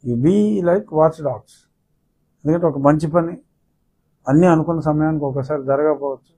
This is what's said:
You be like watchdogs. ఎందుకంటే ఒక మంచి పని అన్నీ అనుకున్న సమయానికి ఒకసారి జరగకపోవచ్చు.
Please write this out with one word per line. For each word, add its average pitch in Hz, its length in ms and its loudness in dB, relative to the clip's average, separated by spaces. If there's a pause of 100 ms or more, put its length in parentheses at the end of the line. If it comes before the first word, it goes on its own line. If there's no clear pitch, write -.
You 120 120 -4 (100)
be 185 100 4 (320)
like 202 200 0 (100)
watchdogs. 156 540 -2 (880)
ఎందుకంటే 170 320 0
ఒక 143 140 -6
మంచి 151 280 2
పని 170 200 0 (920)
అన్నీ 156 280 4
అనుకున్న 160 260 -2 (100)
సమయానికి 151 400 -2
ఒకసారి 139 400 -6
జరగకపోవచ్చు. 139 680 -2